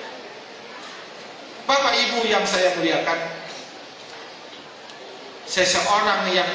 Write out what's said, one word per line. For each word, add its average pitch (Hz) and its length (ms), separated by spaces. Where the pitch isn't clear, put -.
Bapak 269 320
Ibu 233 320
yang 196 160
saya 180 320
muliakan, 165 640
seseorang 190 800
yang 185 240